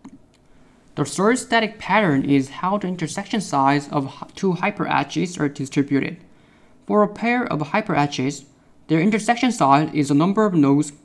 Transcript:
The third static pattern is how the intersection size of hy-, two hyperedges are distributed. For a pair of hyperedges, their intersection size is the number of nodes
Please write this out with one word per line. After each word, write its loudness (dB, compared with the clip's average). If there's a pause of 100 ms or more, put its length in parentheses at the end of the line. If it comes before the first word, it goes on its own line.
(960)
The -2
third 2
static -2
pattern 2
is 2
how -4
the -6
intersection -6
size 0
of -2
hy-, -14
two 0
hyperedges -4
are -2
distributed. -2 (720)
For 4
a 2
pair -2
of -4
hyperedges, -2 (420)
their 2
intersection 2
size 4
is 0
the 2
number 4
of 0
nodes 4 (120)